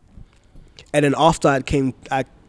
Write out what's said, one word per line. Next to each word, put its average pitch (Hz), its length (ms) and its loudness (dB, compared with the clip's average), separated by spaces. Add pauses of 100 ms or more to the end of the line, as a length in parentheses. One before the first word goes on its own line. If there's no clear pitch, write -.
(920)
And 147 120 0
then 139 140 0
after 160 300 2
I 139 140 0
came, 135 320 -4 (160)
I 135 140 -4 (240)